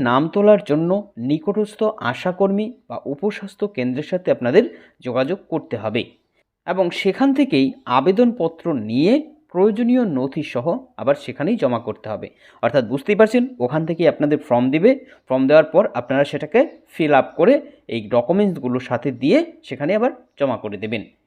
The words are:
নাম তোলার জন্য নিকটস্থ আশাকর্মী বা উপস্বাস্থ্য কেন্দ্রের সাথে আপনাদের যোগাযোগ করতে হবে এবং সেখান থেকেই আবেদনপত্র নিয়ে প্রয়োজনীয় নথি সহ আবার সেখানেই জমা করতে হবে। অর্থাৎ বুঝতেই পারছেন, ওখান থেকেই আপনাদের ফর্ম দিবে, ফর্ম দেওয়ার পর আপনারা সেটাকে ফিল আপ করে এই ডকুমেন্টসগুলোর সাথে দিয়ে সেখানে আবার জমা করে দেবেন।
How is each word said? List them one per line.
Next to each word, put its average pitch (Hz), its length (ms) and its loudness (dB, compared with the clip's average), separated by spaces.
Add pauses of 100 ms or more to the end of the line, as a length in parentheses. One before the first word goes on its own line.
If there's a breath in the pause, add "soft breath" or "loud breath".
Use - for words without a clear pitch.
নাম 123 240 4
তোলার 202 360 4
জন্য 160 260 0 (380)
নিকটস্থ 202 520 -2 (300)
আশাকর্মী 196 560 -2 (200)
বা 120 100 -12 (100)
উপস্বাস্থ্য 127 640 -6
কেন্দ্রের 127 420 -4
সাথে 180 200 -4
আপনাদের 131 340 2 (360 loud breath)
যোগাযোগ 131 380 -2 (100)
করতে 147 280 -6
হবে 107 260 -4 (640)
এবং 180 260 0
সেখান 202 420 0
থেকেই 262 320 2 (300)
আবেদনপত্র 190 680 0 (200)
নিয়ে 131 280 2 (360)
প্রয়োজনীয় 226 540 0 (120)
নথি 135 300 -4
সহ 123 220 -6 (300)
আবার 127 280 0
সেখানেই 156 320 -4
জমা 123 240 0
করতে 107 280 -10
হবে। 104 200 -10 (340 soft breath)
অর্থাৎ 120 260 2
বুঝতেই 165 320 -2
পারছেন, 220 220 4 (180)
ওখান 135 260 -2
থেকেই 165 260 2
আপনাদের 147 340 0
ফর্ম 123 240 2
দিবে, 160 200 4 (340 loud breath)
ফর্ম 131 220 0
দেওয়ার 151 240 6
পর 175 120 4 (120)
আপনারা 135 300 0
সেটাকে 151 360 0 (300)
ফিল 156 240 0
আপ - 220 4
করে 190 180 6 (340 loud breath)
এই 117 200 -6
ডকুমেন্টসগুলোর 123 800 0
সাথে 127 240 -4
দিয়ে 135 260 2 (240)
সেখানে 143 320 -4
আবার 226 180 0 (240)
জমা 135 200 -2
করে 107 200 -10
দেবেন। 107 260 -6 (240)